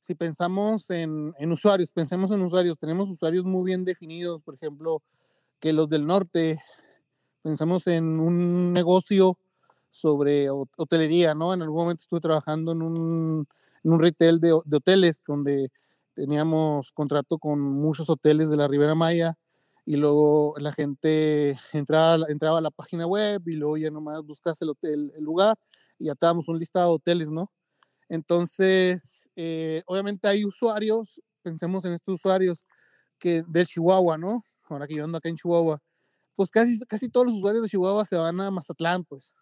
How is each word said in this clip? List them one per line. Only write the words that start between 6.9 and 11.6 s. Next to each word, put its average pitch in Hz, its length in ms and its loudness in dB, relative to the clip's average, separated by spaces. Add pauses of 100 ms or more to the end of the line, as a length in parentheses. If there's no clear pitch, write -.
pensamos 156 440 -2
en 165 320 0
un 175 540 0
negocio 185 680 4 (520)
sobre 143 580 0
ho-, 139 280 -6
hotelería, 160 580 2
¿no? 165 180 -2
En 180 100 -2